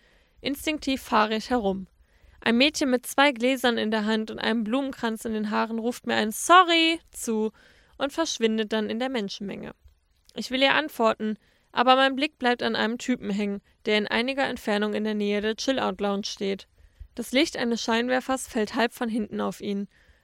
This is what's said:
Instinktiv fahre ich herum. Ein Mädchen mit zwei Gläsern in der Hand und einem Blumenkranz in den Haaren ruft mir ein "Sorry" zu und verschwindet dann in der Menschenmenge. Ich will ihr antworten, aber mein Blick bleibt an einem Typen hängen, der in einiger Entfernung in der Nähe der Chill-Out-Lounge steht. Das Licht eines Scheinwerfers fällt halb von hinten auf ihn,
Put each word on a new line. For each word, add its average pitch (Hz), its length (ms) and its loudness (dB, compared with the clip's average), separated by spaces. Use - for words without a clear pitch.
Instinktiv 285 640 -2
fahre 220 340 2
ich 220 140 -6
herum. 196 360 0
Ein 233 160 2
Mädchen 277 340 4
mit 247 160 0
zwei 277 260 4
Gläsern 240 440 0
in 214 140 -2
der 214 160 0
Hand 220 240 0
und 220 80 -10
einem 226 260 0
Blumenkranz 240 640 -2
in 220 80 -4
den 214 160 -4
Haaren 226 280 -2
ruft 233 280 -4
mir 233 80 0
ein 220 180 0
"Sorry" 330 680 6
zu 220 420 -2
und 277 140 -2
verschwindet 220 600 0
dann 214 160 0
in 220 100 -4
der 262 120 -2
Menschenmenge. 208 640 -6
Ich 220 160 -8
will 262 120 0
ihr 269 120 6
antworten, 220 600 0
aber 254 240 6
mein 269 200 4
Blick 302 220 -4
bleibt 240 240 0
an 226 140 0
einem 226 220 -2
Typen 208 320 -4
hängen, 202 300 -2
der 214 140 2
in 208 80 0
einiger 262 420 0
Entfernung 214 460 -2
in 214 100 -2
der 214 100 -2
Nähe 208 260 0
der 214 160 -2
Chill-Out-Lounge 202 680 -2
steht. 196 420 -6
Das - 180 -8
Licht 285 240 2
eines 233 260 -2
Scheinwerfers 254 640 -2
fällt 240 280 -4
halb 233 200 0
von 240 140 -4
hinten 208 320 -4
auf 202 200 -4
ihn, 202 280 -4